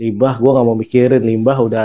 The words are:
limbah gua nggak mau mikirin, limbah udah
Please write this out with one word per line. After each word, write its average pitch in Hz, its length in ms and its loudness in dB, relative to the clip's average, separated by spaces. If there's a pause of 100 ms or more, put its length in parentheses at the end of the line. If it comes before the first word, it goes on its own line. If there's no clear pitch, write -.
limbah 113 400 -2
gua 131 180 4
nggak 120 100 2
mau 110 160 -2
mikirin, 127 380 2
limbah 113 340 0 (100)
udah 110 180 -2